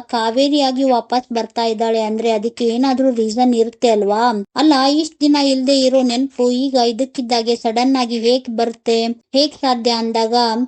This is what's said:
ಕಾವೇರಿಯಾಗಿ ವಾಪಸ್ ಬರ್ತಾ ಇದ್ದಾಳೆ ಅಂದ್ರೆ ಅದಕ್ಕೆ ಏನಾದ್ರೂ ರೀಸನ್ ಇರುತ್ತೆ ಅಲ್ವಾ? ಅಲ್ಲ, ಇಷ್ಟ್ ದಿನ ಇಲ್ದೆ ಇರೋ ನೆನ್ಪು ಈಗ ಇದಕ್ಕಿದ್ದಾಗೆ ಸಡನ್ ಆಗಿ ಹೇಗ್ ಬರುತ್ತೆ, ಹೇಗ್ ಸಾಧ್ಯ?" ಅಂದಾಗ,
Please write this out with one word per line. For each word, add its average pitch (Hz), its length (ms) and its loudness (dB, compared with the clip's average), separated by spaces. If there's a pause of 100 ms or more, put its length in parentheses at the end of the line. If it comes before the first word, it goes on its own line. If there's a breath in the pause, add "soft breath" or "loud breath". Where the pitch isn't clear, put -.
ಕಾವೇರಿಯಾಗಿ 262 760 0
ವಾಪಸ್ 247 480 0
ಬರ್ತಾ 226 320 -4
ಇದ್ದಾಳೆ 226 360 -2
ಅಂದ್ರೆ 220 300 -2
ಅದಕ್ಕೆ 226 360 -4
ಏನಾದ್ರೂ 262 460 0
ರೀಸನ್ 233 420 0
ಇರುತ್ತೆ 226 340 0
ಅಲ್ವಾ? 208 320 2 (340)
ಅಲ್ಲ, 294 180 4 (200)
ಇಷ್ಟ್ 311 280 -2
ದಿನ 294 240 4
ಇಲ್ದೆ 262 340 2
ಇರೋ 262 240 2
ನೆನ್ಪು 247 420 -2 (100)
ಈಗ 262 200 -2 (140)
ಇದಕ್ಕಿದ್ದಾಗೆ 233 640 -4
ಸಡನ್ 240 400 0
ಆಗಿ 240 240 -2
ಹೇಗ್ 247 320 0
ಬರುತ್ತೆ, 226 460 -2 (340)
ಹೇಗ್ 294 260 0
ಸಾಧ್ಯ?" 247 360 -2
ಅಂದಾಗ, 226 400 -2 (340)